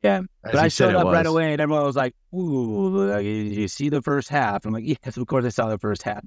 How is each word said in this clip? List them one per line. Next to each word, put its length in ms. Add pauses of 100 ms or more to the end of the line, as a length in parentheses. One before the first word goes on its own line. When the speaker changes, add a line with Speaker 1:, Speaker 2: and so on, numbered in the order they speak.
Speaker 1:
Yeah, 140 (260)
Speaker 2:
As 80
Speaker 1:
but 40
I 100
Speaker 2:
you 40
said 160
Speaker 1:
showed 40
Speaker 2:
it 80
Speaker 1:
up 80
right 200
Speaker 2:
was. 80
Speaker 1:
away, 200
and 80
everyone 240
was 100
like, 180 (200)
"Ooh, 760
like, 160
did 300
you 160
see 200
the 120
first 280
half?" 360
I'm 80
like, 120
"Yes, 300
of 120
course 180
I 40
saw 200
the 80
first 260
half." 240